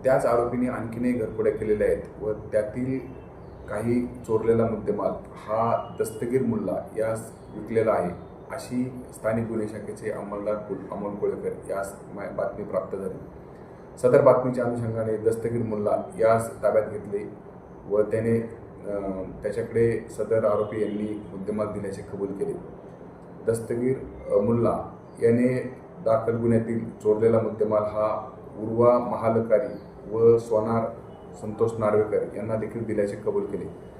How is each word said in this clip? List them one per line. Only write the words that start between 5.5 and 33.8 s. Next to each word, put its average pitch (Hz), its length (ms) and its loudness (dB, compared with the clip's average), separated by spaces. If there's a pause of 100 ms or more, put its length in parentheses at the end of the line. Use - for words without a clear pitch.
दस्तगीर 123 420 0
मुल्ला 101 440 0 (120)
यास 113 340 -2 (240)
विकलेला 110 360 2
आहे, 87 440 -2 (160)
अशी 123 520 -4 (100)
स्थानिक 110 340 0
गुन्हे 110 200 -2
शाखेचे 104 440 -6
अंमलदार 101 440 -4
कुल-, 95 360 -8
अमोल 101 240 -6
कोळेकर 95 360 -2 (180)
यास 98 240 -4 (200)
मा-, 98 160 -8
बातमी 101 340 -4
प्राप्त 95 340 -4
झाली. 92 200 -6 (800)
सदर 127 240 6
बातमीच्या 123 420 6
अनुषंगाने 113 540 -2
दस्तगीर 113 460 0
मुल्ला 104 400 0 (160)
यास 113 440 4
ताब्यात 107 280 4
घेतले 104 400 -6 (580)
व 101 120 4
त्याने, 113 380 2 (460)
अ, 98 380 -4 (200)
त्याच्याकडे 113 640 2 (100)
सदर 110 280 2
आरोपी 107 360 2
यांनी 104 400 -2 (100)
मुद्देमाल 104 420 -4
दिल्याचे 98 280 -6
कबूल 98 260 -6
केले. - 260 -4 (960)
दस्तगीर, 120 500 0 (340)
अ, 101 40 4
मुल्ला 107 560 2 (320)
याने 123 520 4 (300)
दाखल 113 320 2
गुन्ह्यातील 113 520 2
चोरलेला 110 500 4
मुद्देमाल 107 440 2
हा 107 480 0 (260)
उर्वा 117 420 6
महालकारी 110 720 2 (420)
व 117 220 8
सोनार 113 480 2 (560)
संतोष 113 380 0
नार्वेकर 104 580 2
यांना 110 180 -2
देखील 107 300 -4
दिल्याचे 104 300 0
कबूल 101 300 -2
केले. - 540 -10